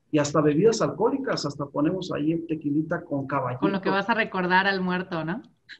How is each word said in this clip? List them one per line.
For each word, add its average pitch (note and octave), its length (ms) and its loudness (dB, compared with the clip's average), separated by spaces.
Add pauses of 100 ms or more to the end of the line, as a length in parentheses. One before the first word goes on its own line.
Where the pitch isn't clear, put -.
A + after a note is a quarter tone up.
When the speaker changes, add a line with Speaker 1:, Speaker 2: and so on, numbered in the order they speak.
(100)
Speaker 1:
y D3+ 80 2
hasta D3 240 2
bebidas F#3 400 4
alcohólicas, A3 640 -2
hasta C#3+ 180 -6
ponemos D#3+ 480 -2
ahí D3 200 0
el E3 140 -2
tequilita D#3 540 -2
con C#3 260 -4
caballito. B2+ 340 -4
Speaker 2:
Con G3 120 2
lo F#3 80 0
que - 80 -4
vas G3 220 0
a A3+ 40 2
recordar F#3+ 520 2
al G3 160 0
muerto, F3+ 420 -2
¿no? F3+ 160 -4 (400)